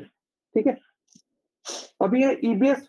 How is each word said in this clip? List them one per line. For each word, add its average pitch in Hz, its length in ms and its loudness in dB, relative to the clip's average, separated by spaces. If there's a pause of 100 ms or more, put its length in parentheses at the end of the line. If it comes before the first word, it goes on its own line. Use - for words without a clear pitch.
(540)
ठीक 220 120 0
है? 262 120 0 (1200)
अभी 247 220 2
ये 269 200 0
ईबीएस 262 440 0